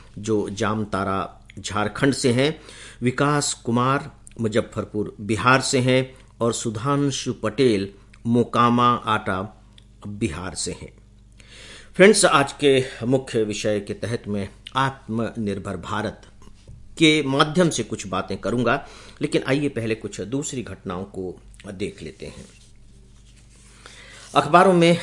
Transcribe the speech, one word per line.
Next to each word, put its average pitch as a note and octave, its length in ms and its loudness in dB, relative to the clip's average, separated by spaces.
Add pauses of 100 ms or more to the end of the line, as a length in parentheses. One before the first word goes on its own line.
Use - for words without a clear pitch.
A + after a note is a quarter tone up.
(160)
जो G#2 340 -2
जामतारा G2 1000 -4 (120)
झारखंड G#2 540 -2
से B2+ 180 0
हैं, C3+ 240 2 (460)
विकास C#3+ 540 0
कुमार C3 540 0 (320)
मुजफ्फरपुर G#2 800 -4
बिहार A2 400 2
से C3 180 0
हैं C3 340 2 (280)
और A2+ 120 0
सुधांशु B2+ 800 -2
पटेल G#2+ 560 2 (380)
मोकामा A#2+ 600 4 (160)
आटा G#2+ 360 -2 (680)
बिहार F#2+ 460 -6
से - 160 -6
हैं। - 220 -14 (1000)
फ्रेंड्स, G3 300 8
आज C#3+ 280 4
के C3+ 520 2
मुख्य B2+ 380 0
विषय G#2+ 360 -2
के G2+ 160 -10
तहत A2 320 -6
मैं G2+ 200 -4 (300)
आत्मनिर्भर A2 1040 -4
भारत G#2 520 -6 (680)
के D#3 300 4
माध्यम D3+ 420 2
से B2 140 -4
कुछ - 240 -8
बातें F#2+ 300 -4
करूंगा, A#2 460 0 (380)
लेकिन D3 220 -2
आइए C#3+ 260 0
पहले A2+ 260 -4
कुछ G#2+ 260 -10
दूसरी B2+ 420 -6
घटनाओं F#2+ 420 -8
को F#2 300 -10 (320)
देख F#2+ 360 -10
लेते D#2 240 -14
हैं। - 180 -16 (1900)
अखबारों E3 400 6
में E3+ 300 6